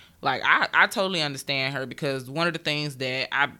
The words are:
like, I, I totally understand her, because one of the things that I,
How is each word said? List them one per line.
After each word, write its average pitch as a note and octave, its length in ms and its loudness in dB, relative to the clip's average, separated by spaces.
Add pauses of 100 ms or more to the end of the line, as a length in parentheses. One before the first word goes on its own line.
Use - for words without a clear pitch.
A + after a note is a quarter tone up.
(200)
like, C3 240 -2
I, D#3+ 300 4
I D4 140 6
totally F#3+ 340 -2
understand C#3 520 -4
her, C3 120 -4
because B2+ 420 -4
one D#3+ 200 -2
of E3+ 40 0
the D#3+ 60 -6
things D3 380 -4
that C3 360 -4
I, C#3 160 4 (120)